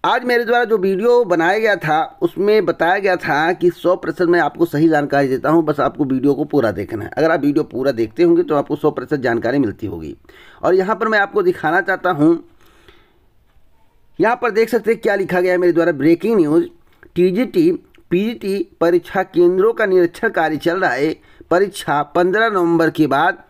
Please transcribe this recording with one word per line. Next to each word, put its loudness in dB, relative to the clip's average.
आज -2
मेरे 0
द्वारा 0
जो 0
वीडियो 2
बनाया 0
गया 2
था -2
उसमें 0
बताया 0
गया 0
था -2
कि 0
सौ 0
प्रतिशत -2
मैं 4
आपको 0
सही 0
जानकारी 0
देता -2
हूं, 4
बस -2
आपको -2
वीडियो 0
को -2
पूरा 0
देखना -8
है। -14
अगर 0
आप 0
वीडियो 0
पूरा -4
देखते -2
होंगे 4
तो -2
आपको -2
सौ 0
प्रतिशत -6
जानकारी -2
मिलती -4
होगी। -12
और 2
यहां 0
पर -4
मैं 0
आपको 0
दिखाना 0
चाहता -2
हूं, 2
यहां 2
पर -4
देख 0
सकते 0
हैं -2
क्या 0
लिखा -2
गया 0
है 2
मेरे 2
द्वारा, 2
ब्रेकिंग 2
न्यूज़, 2
टीजीटी, 2
पीजीटी -4
परीक्षा 0
केंद्रों 2
का -2
निरीक्षण 0
कार्य -2
चल -2
रहा 0
है, -2
परीक्षा -2
पन्द्रह 0
नवंबर 0
के 0
बाद 0